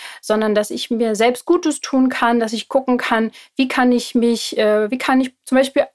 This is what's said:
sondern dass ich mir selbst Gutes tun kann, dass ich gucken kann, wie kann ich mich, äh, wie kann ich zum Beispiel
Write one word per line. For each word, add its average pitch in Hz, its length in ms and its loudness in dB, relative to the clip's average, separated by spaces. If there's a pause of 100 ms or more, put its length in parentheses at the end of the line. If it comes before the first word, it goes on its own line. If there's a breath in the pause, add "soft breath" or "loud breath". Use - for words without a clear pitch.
(220 loud breath)
sondern 214 340 0
dass 208 160 0
ich 240 200 -6
mir 226 240 -2
selbst 233 300 0
Gutes 339 360 0
tun 262 280 0
kann, 240 300 0
dass 226 140 -4
ich 220 160 -8
gucken 262 280 0
kann, 220 340 -2 (240 loud breath)
wie 262 120 0
kann 254 240 2
ich 240 240 0
mich, 233 420 0
äh, 214 340 2
wie 262 60 -4
kann 262 240 2
ich 254 120 -4 (120)
zum 254 120 2
Beispiel 269 380 2